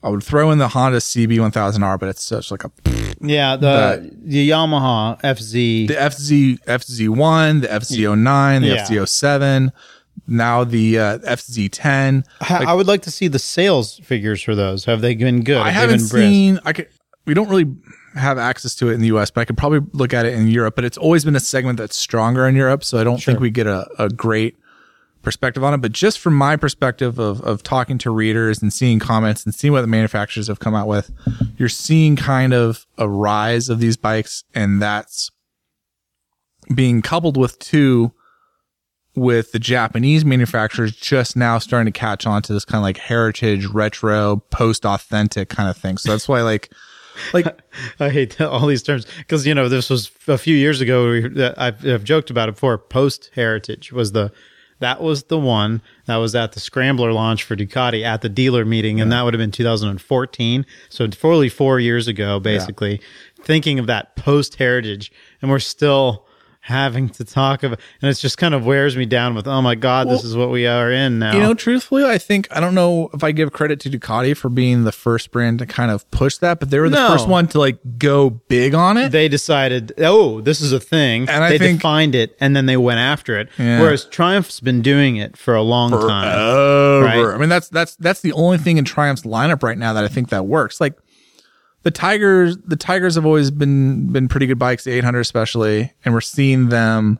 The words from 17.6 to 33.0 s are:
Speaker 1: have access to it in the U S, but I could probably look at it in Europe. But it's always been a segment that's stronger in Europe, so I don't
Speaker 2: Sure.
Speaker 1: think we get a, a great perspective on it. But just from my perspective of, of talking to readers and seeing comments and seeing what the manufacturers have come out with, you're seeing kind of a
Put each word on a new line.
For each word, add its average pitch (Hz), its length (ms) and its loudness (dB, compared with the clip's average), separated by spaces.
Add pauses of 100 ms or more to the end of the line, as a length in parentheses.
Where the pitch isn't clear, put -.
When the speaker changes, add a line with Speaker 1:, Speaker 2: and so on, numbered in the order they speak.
Speaker 1:
have 135 220 -2
access 123 360 -4
to 120 160 0
it 113 40 0
in 117 60 -2
the 113 60 2
U 110 140 2
S, 104 100 -2
but 117 120 -2
I - 20 0
could 113 120 -6
probably 151 240 2 (120)
look 127 200 -2
at 120 140 0
it 117 80 -2
in 110 140 4
Europe. 113 260 2
But 123 100 -4
it's 120 140 -6
always 160 260 2
been 147 120 2
a 131 40 2
segment 127 380 -2
that's 107 180 -8
stronger 120 520 0
in 131 80 4
Europe, 135 260 2
so - 160 -2
I 110 60 2
don't 120 140 0
Speaker 2:
Sure. 127 160 0
Speaker 1:
think 113 60 0
we 123 100 0
get 110 180 -2
a, 95 180 -4 (140)
a 107 80 0
great 113 480 -2 (680)
perspective 131 420 -4
on 143 80 2
it. 143 60 0
But 117 140 -4
just 208 260 0
from 165 160 2
my 143 220 2
perspective 127 640 -2
of, 107 220 -2
of 107 200 -4
talking 127 360 -2
to 120 120 -4
readers 110 500 0
and 104 120 0
seeing 120 260 2
comments 110 480 0
and 110 80 -6
seeing 147 180 0
what 135 80 2
the 120 60 -2
manufacturers 110 640 -2
have 101 100 -6
come 107 160 -4
out 104 140 -2
with, 104 220 -2 (460)
you're 127 140 0
seeing 156 460 2
kind 131 360 0
of 117 340 0 (120)
a 110 100 -2